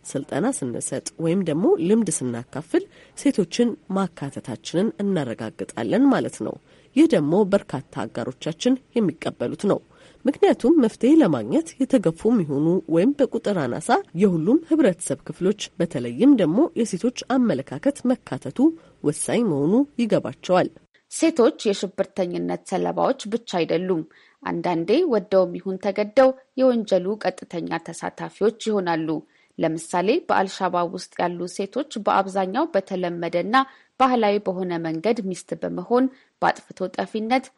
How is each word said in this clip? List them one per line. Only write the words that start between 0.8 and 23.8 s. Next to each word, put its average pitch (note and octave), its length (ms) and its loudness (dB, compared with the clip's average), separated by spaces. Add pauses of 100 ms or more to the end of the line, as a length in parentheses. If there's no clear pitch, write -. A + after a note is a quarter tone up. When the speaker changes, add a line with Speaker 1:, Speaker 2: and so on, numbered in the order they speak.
Speaker 1:
ወይም E3 240 0
ደግሞ E3 220 -2 (140)
ልምድ G3 320 2
ስናካፍል C3 720 -4 (340)
ሴቶችን G#3+ 520 0 (240)
ማካተታችንን F3+ 960 -4 (100)
እናረጋግጣለን B2 1040 -2
ማለት G3 360 2
ነው። - 140 -6 (400)
ይህ D4+ 140 6
ደግሞ D#3 240 2 (120)
በርካታ F3+ 540 -2
አጋሮቻችን C#3+ 720 -4 (200)
የሚቀበሉት - 720 -4
ነው። F#3+ 140 2 (460)
ምክንያቱም D#4 520 4
መፍትሄ A#3+ 380 2
ለማግኘት F3+ 600 2
የተገፉ G#3+ 500 0
የሚሆኑ D#3+ 420 2 (200)
ወይም F3+ 260 4
በቁጥር - 440 0
አናሳ C3+ 320 -4 (260)
የሁሉም F#3 500 4
ህብረተሰብ B3+ 580 0
ክፍሎች F3+ 380 -2 (140)
በተለይም D3 600 2
ደግሞ F3+ 220 2 (160)
የሴቶች A3+ 440 -2 (100)
አመለካከት A3 760 0
መካተቱ - 540 -4 (440)
ወሳኝ D#3 420 -2
መሆኑ D3+ 280 0 (260)
ይገባቸዋል። F#3 680 0 (420)
Speaker 2:
ሴቶች D#4+ 520 2
የሽብርተኝነት F3+ 1040 -4
ሰለባዎች F3 600 0
ብቻ A3+ 280 -6
አይደሉም። E3+ 480 0 (400)